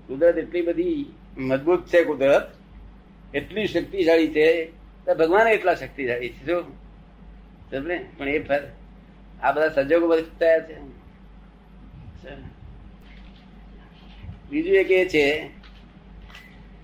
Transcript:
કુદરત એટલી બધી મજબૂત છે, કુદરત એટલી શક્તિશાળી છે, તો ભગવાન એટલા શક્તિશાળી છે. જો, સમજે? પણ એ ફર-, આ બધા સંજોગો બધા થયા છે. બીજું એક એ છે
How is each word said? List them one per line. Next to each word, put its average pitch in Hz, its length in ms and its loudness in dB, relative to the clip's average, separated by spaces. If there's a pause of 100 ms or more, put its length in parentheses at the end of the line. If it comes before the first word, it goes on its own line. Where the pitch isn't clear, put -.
કુદરત 160 320 2
એટલી 165 240 -4
બધી 165 440 -2 (320)
મજબૂત 139 480 0
છે, 170 180 4
કુદરત 139 480 2 (800)
એટલી 185 320 -6
શક્તિશાળી 165 640 0
છે, 160 360 2 (420)
તો 180 80 0
ભગવાન 175 340 2
એટલા 185 260 2
શક્તિશાળી 123 540 -6
છે. 123 180 -18
જો, 175 140 -2 (1080)
સમજે? 165 340 -8 (140)
પણ 143 100 -8
એ 151 100 0
ફર-, 143 320 -4 (720)
આ 135 100 2
બધા 156 160 0
સંજોગો 151 400 2
બધા 165 140 2 (160)
થયા 165 220 4
છે. 156 360 -14 (3500)
બીજું 165 240 0
એક 180 160 4
એ 185 180 4
છે 151 420 0 (1300)